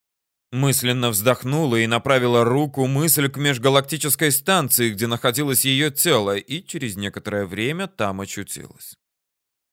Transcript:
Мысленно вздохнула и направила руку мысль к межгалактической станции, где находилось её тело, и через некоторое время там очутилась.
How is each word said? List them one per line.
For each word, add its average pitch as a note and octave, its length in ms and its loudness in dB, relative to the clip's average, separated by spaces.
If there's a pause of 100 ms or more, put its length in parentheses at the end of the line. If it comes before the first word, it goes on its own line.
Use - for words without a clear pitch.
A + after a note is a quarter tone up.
(520)
Мысленно B2+ 600 0
вздохнула B2+ 640 0
и A2+ 120 2
направила A#2+ 560 4
руку C3+ 440 0
мысль C#3+ 420 2
к C3+ 80 -10
межгалактической C#3 920 2
станции, C3+ 580 0
где G#2 160 -4
находилось B2+ 600 0
её C#3 260 0
тело, A2+ 440 2
и C#3+ 280 -6
через B2+ 320 -8
некоторое G2+ 500 -6
время B2 420 -4
там G2 340 -6
очутилась. - 760 -12 (760)